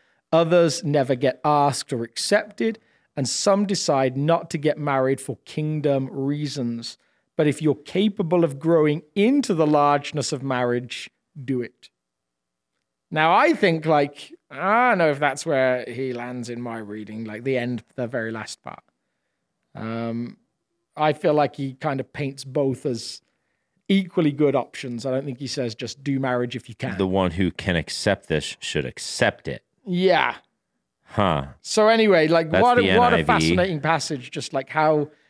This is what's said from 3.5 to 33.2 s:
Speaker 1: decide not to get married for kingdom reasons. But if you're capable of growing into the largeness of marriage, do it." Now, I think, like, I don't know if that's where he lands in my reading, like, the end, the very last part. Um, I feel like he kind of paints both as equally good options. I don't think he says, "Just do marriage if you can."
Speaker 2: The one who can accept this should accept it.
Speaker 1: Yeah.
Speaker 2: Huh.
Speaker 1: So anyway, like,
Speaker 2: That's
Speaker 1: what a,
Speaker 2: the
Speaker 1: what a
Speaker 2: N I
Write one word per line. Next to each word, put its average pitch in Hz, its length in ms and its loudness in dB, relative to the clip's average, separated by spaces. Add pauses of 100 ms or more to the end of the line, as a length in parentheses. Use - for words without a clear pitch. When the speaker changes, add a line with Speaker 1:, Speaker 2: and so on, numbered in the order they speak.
Speaker 1:
decide 135 500 0
not 156 340 0
to 165 60 -6
get 147 220 0
married 135 420 0
for - 240 -10
kingdom 147 680 -2
reasons. 135 840 -6 (380)
But 156 100 2
if 147 160 0
you're 151 140 2
capable 180 680 0
of 139 140 0
growing 151 460 2 (100)
into 233 400 2
the 156 140 2
largeness 143 680 2
of 127 80 -6
marriage, 123 680 -4 (340)
do 127 160 -4
it." - 300 -14 (1160)
Now, 160 240 2
I 294 200 4
think, 160 320 0
like, 147 480 0 (180)
I 208 380 0
don't 208 80 2
know 165 120 4
if 139 80 0
that's 139 280 -2
where 131 420 0
he 127 240 -6
lands 120 380 -10
in 120 120 -10
my 117 160 -10
reading, 107 460 -12
like, 110 220 -12
the 135 120 0
end, 120 280 -4 (100)
the 123 100 -6
very 113 280 -6
last - 280 -12
part. - 220 -16 (920)
Um, 117 600 -8 (640)
I 151 160 2
feel 151 200 2
like 147 220 2
he 135 200 -6
kind 139 260 -4
of - 100 -10
paints 139 320 -8
both 135 420 -2
as 120 360 -8 (680)
equally 180 460 2
good 139 240 2
options. 120 480 -6
I 131 60 -2
don't 135 120 -2
think 135 160 -10
he 139 80 -10
says, 120 260 -6
"Just 127 300 -12
do 139 160 -2
marriage 123 380 -2
if - 100 -12
you 117 80 -16
can." 113 220 -8
Speaker 2:
The 95 100 2
one 92 240 2
who 87 180 0
can 87 280 -2
accept - 500 -2
this - 320 -4
should - 260 -4
accept - 640 -4
it. - 160 -10 (220)
Speaker 1:
Yeah. 175 500 2 (680)
Speaker 2:
Huh. 82 420 0 (160)
Speaker 1:
So 214 260 2
anyway, 208 400 6
like, 165 240 2
Speaker 2:
That's 185 100 4
Speaker 1:
what 247 160 6
a, 247 40 4
Speaker 2:
the 92 160 4
Speaker 1:
what - 160 6
a 85 60 2
Speaker 2:
N - 0 -
I 80 40 0